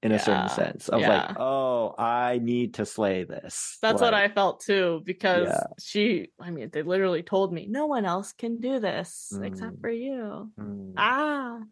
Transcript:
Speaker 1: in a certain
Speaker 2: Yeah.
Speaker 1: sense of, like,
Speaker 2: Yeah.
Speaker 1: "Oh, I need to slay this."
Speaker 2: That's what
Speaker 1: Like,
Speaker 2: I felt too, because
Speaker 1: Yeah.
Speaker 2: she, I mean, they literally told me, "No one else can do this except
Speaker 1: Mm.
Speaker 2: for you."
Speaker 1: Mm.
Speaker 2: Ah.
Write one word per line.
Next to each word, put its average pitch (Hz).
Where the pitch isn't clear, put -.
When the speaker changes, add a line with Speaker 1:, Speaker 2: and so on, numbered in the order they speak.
Speaker 1:
in 110
a 107
certain 104
Speaker 2:
Yeah. -
Speaker 1:
sense -
of, -
like, -
Speaker 2:
Yeah. -
Speaker 1:
"Oh, 127
I 123
need 120
to 107
slay 98
this." -
Speaker 2:
That's 220
what 233
Speaker 1:
Like, 202
Speaker 2:
I 208
felt 196
too, 180
because 180
Speaker 1:
Yeah. -
Speaker 2:
she, 208
I 175
mean, 147
they 151
literally 180
told 190
me, 165
"No 262
one 262
else 185
can 233
do 254
this 180
except 190
Speaker 1:
Mm. -
Speaker 2:
for 226
you." 233
Speaker 1:
Mm. 202
Speaker 2:
Ah. 254